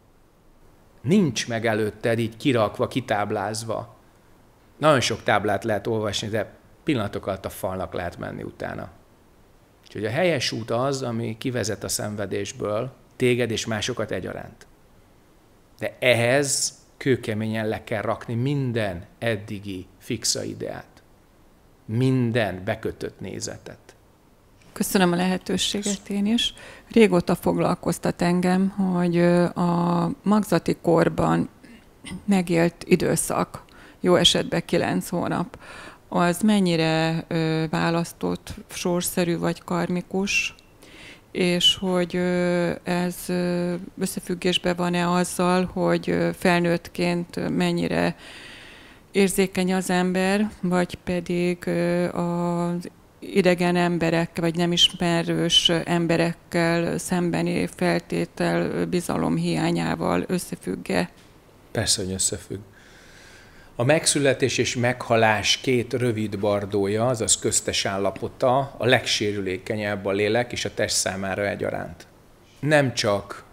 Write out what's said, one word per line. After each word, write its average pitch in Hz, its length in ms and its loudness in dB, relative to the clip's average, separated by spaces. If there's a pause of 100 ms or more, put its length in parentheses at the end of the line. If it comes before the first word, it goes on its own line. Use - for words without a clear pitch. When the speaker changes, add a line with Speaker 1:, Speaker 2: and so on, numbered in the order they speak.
(1000)
Speaker 1:
Nincs 151 480 2
meg 113 180 -2
előtted 110 520 0
így 113 180 -2
kirakva, 117 520 0
kitáblázva. 107 1080 -4 (800)
Nagyon 143 220 6
sok 107 220 -2
táblát 104 420 2
lehet 104 220 -2
olvasni, 107 420 -2
de 101 260 -4 (300)
pillanatok 107 420 -2
alatt 95 180 -6
a 101 60 -6
falnak 92 420 -6
lehet 87 260 -6
menni 50 240 -8
utána. - 480 -10 (920)
Úgyhogy - 220 -8
a 107 60 -2
helyes 156 420 0
út 117 180 -6
az, 131 320 -2
ami 117 360 -4
kivezet 113 460 -4
a 101 40 -6
szenvedésből 104 1040 -4 (240)
téged 123 340 2
és 107 160 -4
másokat 110 440 -4
egyaránt. 95 560 -10 (1120)
De - 200 -6
ehhez 127 800 2 (180)
kőkeményen 110 720 -2
le 104 160 -4
kell 104 180 -4
rakni 110 320 -4
minden 117 720 -2 (120)
eddigi 101 680 -6 (120)
fixa - 440 -4
ideát. 104 600 -10 (840)
Minden 117 800 0
bekötött 101 560 -6
nézetet. 107 680 -12 (920)
Speaker 2:
Köszönöm 185 320 4
a 175 40 2
lehetőséget 185 920 -2
én 202 180 -2
is. 233 280 0 (380)
Régóta 185 420 6
foglalkoztat 170 880 0
engem, 180 460 2
hogy, 180 480 0
ö, 175 280 6
a 175 640 0 (120)
magzati 190 600 2
korban 165 680 2 (760)
megélt 175 600 2
időszak, - 760 0 (380)
jó 180 140 4
esetben 170 500 2
kilenc 175 440 -2
hónap, - 500 -4 (500)
az 175 320 0
mennyire, 165 880 2
ö, 160 420 0
választott, 170 840 -2 (160)
sorszerű 175 680 -2
vagy 170 260 -2
karmikus, 180 880 -2 (760)
és 175 460 4
hogy, 180 400 0
ö, 180 540 2 (120)
ez, 180 340 -2 (100)
ö, 175 480 0 (240)
összefüggésben 180 800 -2
van-e 175 340 0
azzal, 180 540 2
hogy, 175 460 0
ö, 170 280 2
felnőttként 175 1160 0
mennyire 175 600 0 (920)
érzékeny 185 600 2
az 185 180 0
ember, 185 600 2 (100)
vagy 180 340 0
pedig, 175 720 -2
ö, 175 420 2
az 175 840 -2 (300)
idegen 180 560 2
emberek, 170 600 0
vagy 165 180 0
nem 175 160 2
ismerős 170 960 2
emberekkel 170 1300 2
szembeni 175 680 0
feltétel, 170 960 0
ö, 175 240 -2
bizalom 170 500 0
hiányával 165 920 0
összefügg-e? 185 840 -4 (600)
Speaker 1:
Persze, 107 320 0
hogy 92 100 -4
összefügg. 98 480 -4 (1160)
A 123 80 0
megszületés 139 720 2
és 117 180 0
meghalás 113 800 2
két 123 360 0
rövid 107 460 -2
bardója, 101 680 0
azaz 107 320 2
köztes - 460 -2
állapota 120 920 0
a 110 80 0
legsérülékenyebb 104 1200 -2
a 98 40 0
lélek 107 420 0
és 104 120 -6
a 101 100 -6
test 104 220 -2
számára 98 520 -2
egyaránt. 98 580 -6 (540)
Nem 143 340 2
csak - 580 -2